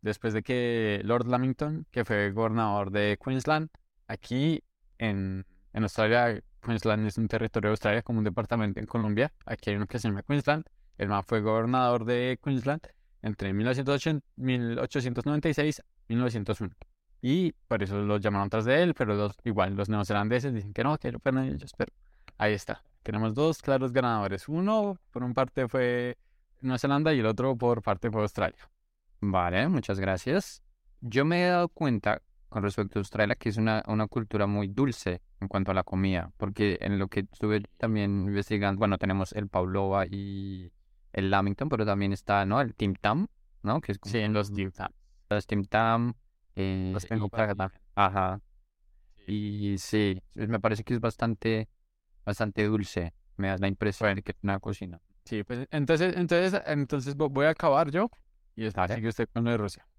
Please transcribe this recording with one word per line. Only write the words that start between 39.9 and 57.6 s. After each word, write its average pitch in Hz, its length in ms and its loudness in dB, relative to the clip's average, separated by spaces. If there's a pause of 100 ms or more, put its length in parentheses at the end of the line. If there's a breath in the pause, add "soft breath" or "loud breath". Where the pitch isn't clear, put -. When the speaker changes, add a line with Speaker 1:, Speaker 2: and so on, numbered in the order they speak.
Speaker 2:
y 98 640 -10 (400)
el 98 200 0
lamington, 98 380 2
pero 110 180 2
también 98 260 2
está, 101 320 2
¿no? 107 160 2
El 117 140 -2
tim 101 180 0
tam, 123 340 0 (360)
¿no? 117 180 0
Que - 120 -6
es 104 60 -6
como 101 120 -10
Speaker 1:
Sí, 117 80 0
en 107 140 2
los 104 200 0
tim 98 180 -2
tam. 95 200 -8 (380)
Speaker 2:
Los 104 180 0
tim 104 180 0
tam, 113 480 2 (420)
eh, 95 380 -2
Speaker 1:
Los 92 120 -4
tengo 107 220 -4
Speaker 2:
y - 20 -4
Speaker 1:
por 113 120 -2
acá 104 140 0
Speaker 2:
también 95 260 -6 (120)
Speaker 1:
también. 98 240 2
Speaker 2:
Ajá. 95 240 0 (840)
Speaker 1:
Sí. 101 80 -6 (400)
Speaker 2:
Y 98 40 -2
sí, 98 460 0 (100)
me 110 260 -2
parece 104 240 0
que - 100 -2
es 120 60 0
bastante, 113 720 -2 (540)
bastante 104 420 -2
dulce. 101 480 -2 (240)
Me 98 120 -2
da 95 80 0
la 98 100 0
impresión 101 400 0
Speaker 1:
Bueno. 98 100 2
Speaker 2:
de 95 60 -8
que - 80 -8
es - 100 -6
una 98 180 0
cocina. 95 420 -8 (240)
Speaker 1:
Sí, 107 180 -6
pues, 123 280 -8
entonces, 160 440 2
entonces, 180 500 2
entonces 143 520 -2
vo-, 151 120 0
voy 139 160 2
a 156 40 6
acabar 156 420 2